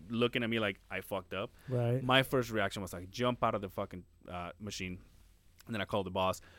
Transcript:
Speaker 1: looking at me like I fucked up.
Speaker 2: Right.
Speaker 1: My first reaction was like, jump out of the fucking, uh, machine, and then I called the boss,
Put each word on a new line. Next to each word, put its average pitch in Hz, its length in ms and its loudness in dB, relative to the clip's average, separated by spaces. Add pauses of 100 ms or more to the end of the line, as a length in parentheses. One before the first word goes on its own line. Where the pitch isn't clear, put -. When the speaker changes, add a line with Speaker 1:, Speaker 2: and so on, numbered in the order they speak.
Speaker 1:
looking 120 340 2
at 113 80 0
me 117 80 2
like 101 220 0 (100)
I 95 120 -4
fucked 95 300 -6
up. 98 200 -4 (160)
Speaker 2:
Right. 123 340 2
Speaker 1:
My 131 220 6
first 123 260 2
reaction 101 320 0
was 90 100 -8
like, 92 180 -10
jump 123 340 0
out 113 100 4
of 104 60 -2
the 98 80 -6
fucking, 95 340 -6 (260)
uh, 87 300 -6
machine, 95 400 -6 (680)
and 117 80 -6
then 104 60 -2
I 95 40 -2
called 98 220 0
the 90 40 -6
boss, 92 300 2 (180)